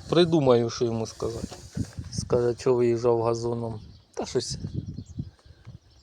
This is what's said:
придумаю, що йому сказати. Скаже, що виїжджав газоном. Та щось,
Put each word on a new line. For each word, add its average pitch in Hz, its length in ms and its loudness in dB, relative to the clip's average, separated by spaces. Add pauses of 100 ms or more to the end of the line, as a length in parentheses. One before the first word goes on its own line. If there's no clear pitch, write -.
придумаю, 143 600 6
що - 160 -2
йому 113 220 -2
сказати. 113 480 -6 (560)
Скаже, 120 480 0
що 131 140 2
виїжджав 117 500 4
газоном. 117 560 -2 (340)
Та - 120 -8
щось, - 320 -4 (1500)